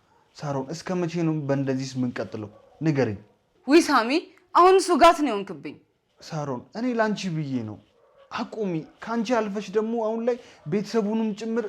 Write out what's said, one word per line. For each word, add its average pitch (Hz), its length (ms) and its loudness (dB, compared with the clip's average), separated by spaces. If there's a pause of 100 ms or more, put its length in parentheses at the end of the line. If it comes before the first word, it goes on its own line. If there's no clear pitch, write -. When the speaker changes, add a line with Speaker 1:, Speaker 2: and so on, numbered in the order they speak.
(360)
Speaker 1:
ሳሮን፣ 139 340 -6
እስከ - 240 -10
መቼ 170 280 -2
ነው 160 200 2
በእንደዚህ 135 480 -2
የምንቀጥለው? 123 600 -6 (300)
ንገሪኝ። 135 380 0 (480)
Speaker 2:
ውይ 311 160 8
ሳሚ፣ 254 280 2 (440)
አሁን 370 260 8
ስጋት 339 380 6
ነው 294 120 0
የሆንክብኝ። 185 460 -8 (440)
Speaker 1:
ሳሮን፣ 139 420 -6 (120)
እኔ 233 180 -4
ለአንቺ 220 280 0 (100)
ብዬ 151 320 -4
ነው። 104 160 -10 (520)
አቁሚ። 214 420 -6 (260)
ከአንቺ 226 360 -4
አልፈሽ 214 360 -2
ደግሞ 220 320 0
አሁን 220 220 -2
ላይ 240 120 0 (300)
ቤተሰቡንም 214 680 -2
ጭምር 226 340 -4